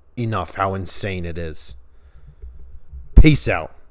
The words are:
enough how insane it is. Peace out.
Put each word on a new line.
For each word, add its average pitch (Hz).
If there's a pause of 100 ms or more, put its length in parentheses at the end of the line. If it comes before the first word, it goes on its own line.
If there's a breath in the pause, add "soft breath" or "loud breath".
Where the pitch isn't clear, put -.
(180)
enough 110
how 98
insane 92
it 85
is. - (1400 soft breath)
Peace -
out. 85 (160)